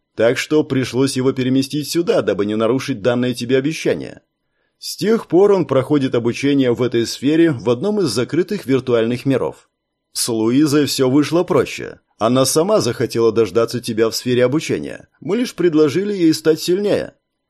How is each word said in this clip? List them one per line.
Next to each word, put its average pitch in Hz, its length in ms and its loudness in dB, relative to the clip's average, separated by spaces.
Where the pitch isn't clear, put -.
Так 120 240 2
что 151 260 0
пришлось 135 520 -2
его 127 160 0
переместить 135 580 -2
сюда, 170 320 0
дабы 101 240 0
не 104 100 -2
нарушить 113 460 -2
данное 123 320 0
тебе 123 240 0
обещание. 131 640 -4
С - 180 -12
тех 208 300 0
пор 202 260 4
он 180 140 2
проходит 131 480 0
обучение 123 580 2
в 123 100 -2
этой 117 240 0
сфере 160 440 2
в 117 180 -6
одном 185 320 0
из 180 60 0
закрытых 143 580 -2
виртуальных 120 640 0
миров. 110 420 -2
С - 160 -6
Луизой 131 580 2
всё 131 240 0
вышло 147 320 2
проще. 127 580 -2
Она 127 280 2
сама 185 340 2
захотела 117 520 0
дождаться 113 480 0
тебя 113 280 0
в 110 80 -8
сфере 123 280 0
обучения. 110 640 -4
Мы 165 160 -4
лишь 240 180 -4
предложили 170 600 2
ей 165 180 2
стать 156 280 0
сильнее». 180 540 -2